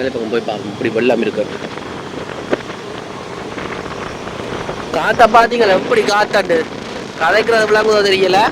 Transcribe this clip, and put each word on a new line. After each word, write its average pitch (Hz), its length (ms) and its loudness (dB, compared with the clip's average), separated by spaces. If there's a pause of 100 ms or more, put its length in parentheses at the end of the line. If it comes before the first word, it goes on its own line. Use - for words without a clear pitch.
(140)
பக்கம் 110 200 -4
போய் 117 140 -2
பார்ப்போம், 104 260 -6
இப்படி 120 240 -2
வெள்ளம் 117 280 4
இருக்கு. 104 200 -2 (3500)
காத்த 190 280 2 (120)
பாத்தீங்களா, 226 460 6
எப்படி - 200 2 (100)
காத்தாண்டு? 202 460 2 (640)
கதைக்கிறது 214 500 4
விளங்குதோ 214 380 4
தெரியல. 190 300 4 (120)